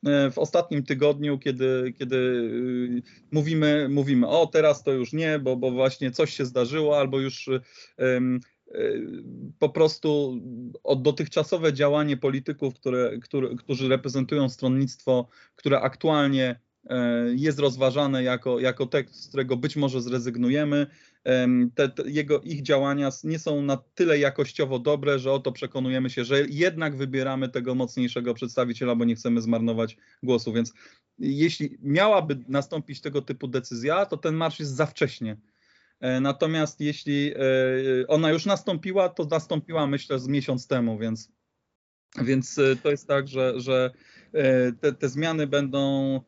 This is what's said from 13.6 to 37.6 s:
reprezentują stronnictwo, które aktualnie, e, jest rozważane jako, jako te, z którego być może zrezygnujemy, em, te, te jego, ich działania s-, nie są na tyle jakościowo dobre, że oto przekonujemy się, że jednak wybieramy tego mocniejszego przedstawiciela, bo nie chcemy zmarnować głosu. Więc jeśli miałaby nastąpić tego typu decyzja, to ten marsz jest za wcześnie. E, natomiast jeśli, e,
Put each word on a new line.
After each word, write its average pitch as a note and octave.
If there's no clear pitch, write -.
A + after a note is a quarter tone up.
reprezentują C3
stronnictwo, C3
które C#3
aktualnie, C3+
e, A#2+
jest C#3+
rozważane C3+
jako, B2+
jako B2+
te, C3+
z -
którego C3
być C#3+
może C3+
zrezygnujemy, B2+
em, B2
te, C#3
te C#3
jego, D3
ich D3+
działania C#3
s-, -
nie D#3+
są D3
na C#3+
tyle D#3+
jakościowo C3+
dobre, C#3+
że C3
oto C3+
przekonujemy C3
się, A#2+
że C#3
jednak D#3
wybieramy C3
tego B2+
mocniejszego B2
przedstawiciela, A#2+
bo A#2+
nie A#2
chcemy A#2
zmarnować A2+
głosu. A#2+
Więc A#2
jeśli D3
miałaby D#3
nastąpić C#3
tego C#3+
typu C3
decyzja, C3
to E3+
ten D#3+
marsz D#3+
jest C#3
za D3+
wcześnie. B2
E, B2+
natomiast D3+
jeśli, C#3+
e, C3